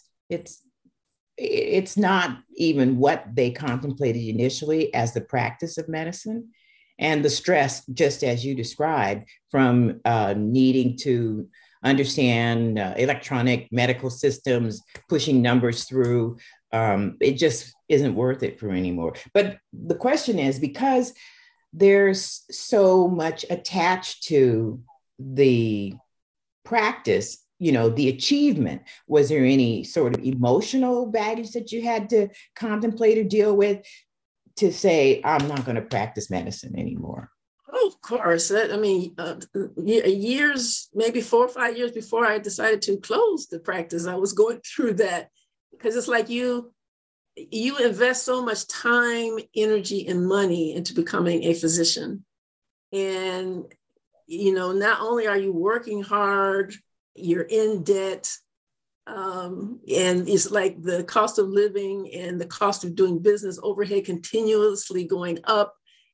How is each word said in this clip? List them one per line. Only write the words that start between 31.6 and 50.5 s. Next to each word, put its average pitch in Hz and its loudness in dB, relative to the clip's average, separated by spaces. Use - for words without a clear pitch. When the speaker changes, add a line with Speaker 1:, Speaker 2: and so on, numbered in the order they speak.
Speaker 1:
you 226 -6
had 226 -2
to 208 4
contemplate 220 2
or 220 2
deal 208 4
with 202 2
to 185 4
say, 156 4
"I'm 143 2
not 143 -4
gonna 117 -2
practice 107 -6
medicine - -8
anymore"? - -8
Speaker 2:
Oh, 494 2
of - -16
course. 180 0
I, 214 2
I 208 -4
mean, 190 0
uh, 175 -8
ye-, 214 0
years, 247 -2
maybe 226 0
four 240 4
or 247 0
five 247 -4
years 240 -4
before 226 -2
I 214 2
decided 208 -2
to 202 -2
close 359 0
the 165 -10
practice, 170 -6
I 180 -6
was 190 -2
going 220 2
<laughs> - -18
through 240 -2
that, 180 -2
because 226 -4
it's 247 -4
like 233 0
you, 240 -4
you 254 -6
invest 240 2
so 254 -2
much 214 -6
time, 233 0
energy, 202 0
and 180 0
money 180 0